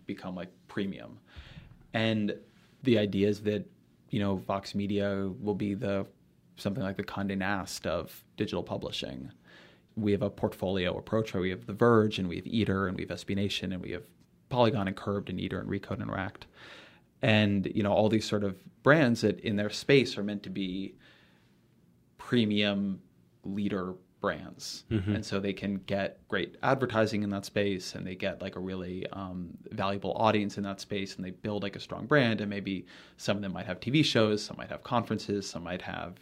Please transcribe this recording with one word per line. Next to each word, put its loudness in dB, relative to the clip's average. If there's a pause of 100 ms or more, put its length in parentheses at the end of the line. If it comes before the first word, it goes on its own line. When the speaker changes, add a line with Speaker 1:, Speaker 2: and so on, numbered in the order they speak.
Speaker 1:
become, -8
like, -10 (180)
premium. -6 (720)
And 2 (480)
the 6
idea 4
is 0
that, 0 (440)
you 0
know, 2
Vox -4
Media 0
will -2
be -2
the, -2 (480)
something -4
like -4
the -4
Condé -4
Nast -4
of -4 (120)
digital -2
publishing. -8 (640)
We 2
have 2
a 0
portfolio 0
approach -2
where 0
we 0
have -8
The -6
Verge 6
and -2
we -2
have -8
Eater 2
and -2
we -4
have -6
S -8
B -2
Nation -2
and -6
we -8
have -8 (440)
Polygon 4
and -4
Curbed -4
and -4
Eater -4
and -8
Recode -4
and -6
Racked. -6 (720)
And, 4
you 2
know, 4
all 6
these 4
sort 0
of -2 (240)
brands 6
that 4
in -2
their 0
space 4
are -4
meant -4
to -10
be -4 (1200)
premium 2 (420)
leader -4 (280)
brands. -6
Speaker 2:
Mm-hmm. 0
Speaker 1:
And -4
so -2
they 0
can -2 (100)
get -4
great -2
advertising 2
in -2
that -4
space, -2
and -8
they -8
get, -4
like, -8
a -8
really, -6
um, -8 (140)
valuable -2
audience 4
in -4
that -6
space, -6
and -8
they -8
build, -4
like, -6
a -10
strong -8
brand. 4
And -2
maybe -4 (320)
some 0
of -6
them -4
might -6
have -6
T -4
V 6
shows, 4
some -10
might -10
have -8
conferences, -2
some -10
might -6
have, -8